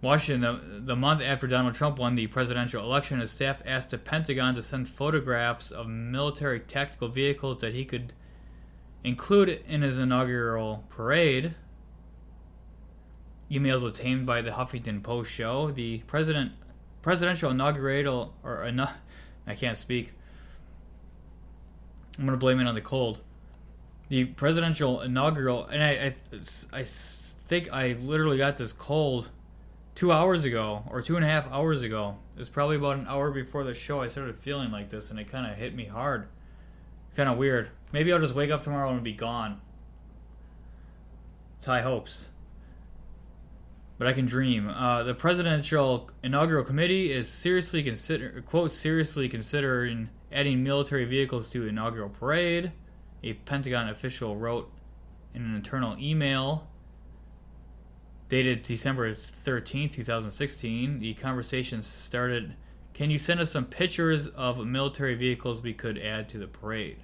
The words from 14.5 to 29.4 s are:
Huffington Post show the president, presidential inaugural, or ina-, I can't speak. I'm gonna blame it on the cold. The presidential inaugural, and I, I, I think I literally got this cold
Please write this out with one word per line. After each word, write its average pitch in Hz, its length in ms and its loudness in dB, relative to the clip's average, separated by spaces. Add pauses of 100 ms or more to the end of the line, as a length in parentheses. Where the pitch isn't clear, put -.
Huffington 117 520 -4
Post 117 260 -2
show 131 420 0
the 117 280 -4
president, 151 540 0 (480)
presidential 170 500 2
inaugural, 135 840 2 (100)
or 107 220 -4
ina-, 123 300 0 (500)
I 104 100 -6
can't 117 220 -2
speak. - 360 -4 (2000)
I'm 139 60 0
gonna 131 120 4
blame 127 220 6
it 127 80 4
on 117 80 2
the 107 60 -2
cold. 123 400 0 (880)
The 127 160 4
presidential 151 760 2
inaugural, 131 640 2
and 147 160 0
I, 151 100 6
I, 131 240 0 (560)
I 131 120 -6
think - 880 -4
I 127 200 2
literally 143 440 2
got 139 180 4
this 120 160 -4
cold 143 580 0 (680)